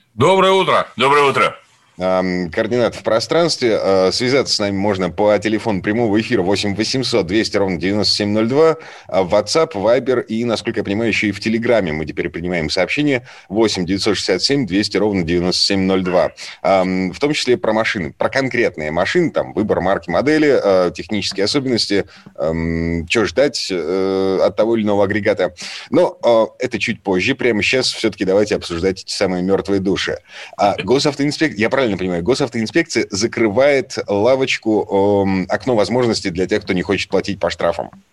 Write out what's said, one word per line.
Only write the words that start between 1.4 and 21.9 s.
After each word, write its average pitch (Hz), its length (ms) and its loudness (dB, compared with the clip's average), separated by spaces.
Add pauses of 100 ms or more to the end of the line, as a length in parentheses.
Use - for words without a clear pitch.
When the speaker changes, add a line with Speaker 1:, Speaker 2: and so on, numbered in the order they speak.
Speaker 3:
Ам, 90 520 0
координаты 113 480 0
в - 20 -20
пространстве. 120 800 0
Э, 95 300 4
связаться 120 420 0
с - 60 -2
нами 101 180 -2
можно 95 320 0
по 104 300 2
телефону 107 420 -2
прямого 107 400 0
эфира 110 220 0
восемь 98 320 0
восемьсот 110 500 -2
двести 101 320 0
ровно 95 200 0
девяносто 98 360 0
семь 104 160 -2
ноль 110 180 2
два, 151 300 2 (300)
а, 95 160 0
WhatsApp, 104 500 0
Viber 120 500 2
и, 113 220 -4
насколько 110 360 -2
я - 20 -2
понимаю, 101 260 0
ещё 104 160 0
и 104 60 0
в 98 80 -6
Телеграме 113 540 0
мы 78 120 -4
теперь 76 240 -6
принимаем 85 400 -4
сообщения 123 580 0 (220)
восемь 104 340 0
девятьсот 95 320 0
шестьдесят 92 280 -2
семь 139 240 0
двести 98 300 -2
ровно 98 260 0
девяносто 87 360 0
семь 95 280 0
ноль 95 160 2
два. 90 300 2 (280)
Ам, 92 500 2
в - 60 -12
том 147 160 0
числе 123 240 2
про 110 160 -2
машины, 107 420 -2
про 107 140 -2
конкретные 117 640 -2
машины, 101 400 0
там, 65 220 -4
выбор 98 280 0
марки, 92 300 -2
модели, 143 520 2
э, 92 300 4
технические 98 520 -4
особенности, 113 600 0 (300)